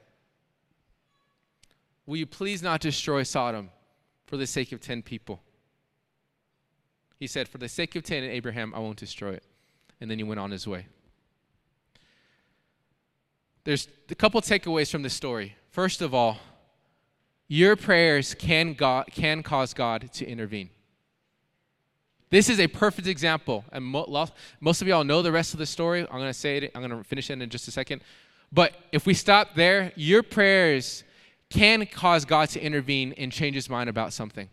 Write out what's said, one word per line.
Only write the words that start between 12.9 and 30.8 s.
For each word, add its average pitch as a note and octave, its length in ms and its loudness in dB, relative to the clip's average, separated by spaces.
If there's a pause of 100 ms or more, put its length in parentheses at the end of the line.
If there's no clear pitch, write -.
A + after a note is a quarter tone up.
There's C#3+ 240 -2 (200)
a E3+ 60 -10
couple A3 240 2
takeaways E3+ 500 0
from D3+ 120 -4
this C3+ 120 -6
story. A2+ 440 -6 (120)
First F#3 320 -2
of D3 120 -2
all, A#2 240 4 (1120)
your F3+ 260 6
prayers E3+ 600 4
can E3 380 0
go-, C3 380 2
can D#3 320 -2
cause C3+ 300 -2
God A#2+ 400 -4
to - 120 -10
intervene. G#2+ 440 -10 (1600)
This G3+ 180 8
is A#3 100 2
a F3+ 100 4
perfect G3 400 0
example, D3+ 680 -2
and C3 100 -10
mo-, C3+ 240 -4
lo-, D3 220 -2 (320)
most D#3+ 200 2
of F#3+ 60 -2
y'all F3 160 4
know D3 180 2
the E3+ 120 0
rest E3 200 0
of D#3+ 60 -10
the D#3 60 -4
story. E3+ 380 -2
I'm B2+ 160 -10
gonna C3 140 -6
say C#3+ 240 -4
it, C#3 160 -6
I'm A#2+ 80 -12
gonna A#2+ 220 -8
finish C3+ 260 -8
it C3+ 120 -8
in A#2+ 80 -10
just A#2 180 -10
a A#2 40 -12
second. C3 300 -6 (480)
But E3+ 240 4 (200)
if D3 120 0
we F#3+ 80 4
stop G3+ 420 4
there, F3+ 420 4
your F3+ 260 4
prayers F#3+ 800 2 (460)